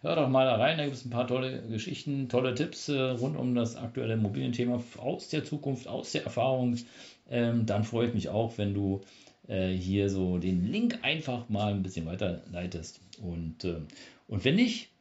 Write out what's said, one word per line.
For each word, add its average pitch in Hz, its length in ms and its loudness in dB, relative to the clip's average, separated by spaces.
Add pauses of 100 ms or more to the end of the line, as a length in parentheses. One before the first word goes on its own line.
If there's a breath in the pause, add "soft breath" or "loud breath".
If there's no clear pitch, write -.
hör 160 140 2
doch 139 120 4
mal 131 160 6
da 123 120 4
rein, 151 220 4
da 147 60 -2
gibt's 135 200 -6
ein 123 60 -6
paar 120 160 0
tolle 131 440 -2
Geschichten, 135 580 -4
tolle 123 260 4
Tipps, 147 340 -4
äh, 143 100 2
rund 131 380 0
um 123 180 0
das 117 220 2
aktuelle 117 380 -2
Immobilienthema 120 640 0
f-, - 220 -8
aus - 300 -6
der 156 160 -2
Zukunft, 139 440 -4
aus - 240 -8
der - 120 -2
Erfahrung“, 123 520 2 (540 loud breath)
ähm, 117 360 2
dann 107 180 2
freue 117 240 2
ich 117 60 -2
mich 95 140 0
auch, 113 280 0
wenn 101 180 0
du, 98 280 0 (460 loud breath)
äh, 95 200 0
hier 95 420 2
so 92 280 2
den 90 320 2
Link 226 320 0
einfach 131 460 -2
mal 104 240 0
ein 101 100 0
bisschen 90 240 -4
weiterleitest. 87 920 -6 (220)
Und, 85 420 -8
ähm, 82 240 -4 (400 loud breath)
und 107 160 -4
wenn 143 120 4
nicht - 340 2 (100)